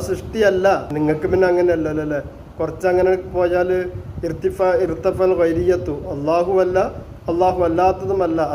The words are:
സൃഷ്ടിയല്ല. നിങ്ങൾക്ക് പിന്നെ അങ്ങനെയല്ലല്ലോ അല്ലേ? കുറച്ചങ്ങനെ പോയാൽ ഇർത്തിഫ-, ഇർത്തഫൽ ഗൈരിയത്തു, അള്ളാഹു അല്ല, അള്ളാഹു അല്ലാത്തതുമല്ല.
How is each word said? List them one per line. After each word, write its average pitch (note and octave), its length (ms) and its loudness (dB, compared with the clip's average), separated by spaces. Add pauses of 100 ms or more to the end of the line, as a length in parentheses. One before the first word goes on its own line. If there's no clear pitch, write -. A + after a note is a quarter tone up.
സൃഷ്ടിയല്ല. F#3+ 580 0 (280)
നിങ്ങൾക്ക് D3+ 360 0
പിന്നെ F#3 200 4
അങ്ങനെയല്ലല്ലോ E3 560 0
അല്ലേ? D3 120 -4 (400)
കുറച്ചങ്ങനെ F3+ 540 2 (220)
പോയാൽ F3+ 360 2 (560)
ഇർത്തിഫ-, F#3 480 0 (100)
ഇർത്തഫൽ F#3 540 0
ഗൈരിയത്തു, E3 560 0 (200)
അള്ളാഹു E3 380 0 (120)
അല്ല, F3+ 140 0 (520)
അള്ളാഹു F3+ 380 2
അല്ലാത്തതുമല്ല. F#3 720 0 (120)